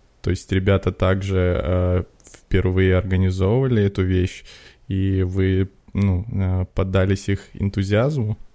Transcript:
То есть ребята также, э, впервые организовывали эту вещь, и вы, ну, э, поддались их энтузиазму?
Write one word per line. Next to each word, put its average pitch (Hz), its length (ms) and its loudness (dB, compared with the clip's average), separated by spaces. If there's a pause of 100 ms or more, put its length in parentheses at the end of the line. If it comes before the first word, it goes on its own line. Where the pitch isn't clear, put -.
(200)
То 92 100 -4
есть - 220 -4
ребята 95 400 2
также, 95 720 0
э, 90 380 0 (320)
впервые 92 640 2
организовывали 95 880 0
эту 98 160 -2
вещь, 92 420 -2 (440)
и 95 340 0
вы, 95 480 0 (240)
ну, 98 360 0
э, 92 440 -2
поддались 95 560 0
их - 240 -4
энтузиазму? 107 840 -2 (180)